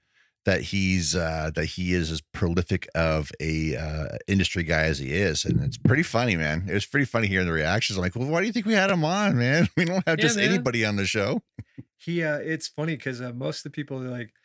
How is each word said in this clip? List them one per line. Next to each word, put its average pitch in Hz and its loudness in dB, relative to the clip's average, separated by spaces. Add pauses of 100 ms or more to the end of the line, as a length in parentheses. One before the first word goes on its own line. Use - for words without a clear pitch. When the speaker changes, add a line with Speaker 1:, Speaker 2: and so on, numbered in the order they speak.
(440)
Speaker 1:
that 92 4
he's, 92 2
uh, 80 -2
that 80 -2
he 90 -4
is 82 0
as 80 -4
prolific 87 -2
of 78 0
a, 78 -2
uh, 78 -6 (100)
industry 98 2
guy 80 2
as 76 2
he 67 -4
is. 87 0
And - 2
it's - -2
pretty 143 4
funny, 117 2
man. 80 0
It 82 -2
was 101 0
pretty 143 0
funny 113 0
hearing 95 2
the 85 0
reactions. 90 0
I'm 92 -2
like, 90 -2
"Well, 123 -2
why 165 0
do 202 0
you 226 -4
think 196 -2
we 226 2
had 196 4
him 170 2
on, 185 2
man? 135 4
<laughs> - -2
We 175 2
don't 180 0
have 160 2
Speaker 2:
Yeah, - 2
Speaker 1:
just 233 2
Speaker 2:
man. - 2
Speaker 1:
anybody 127 2
on 104 0
the 98 0
show." 107 0 (540)
Speaker 2:
He, 170 -4
uh, 151 0
it's 151 -4
funny 156 -4
'cause, 127 -6
uh, 123 -8
most 135 -6
of - -10
the 147 -10
people 135 -8
are 127 -6
like, 120 -8 (120)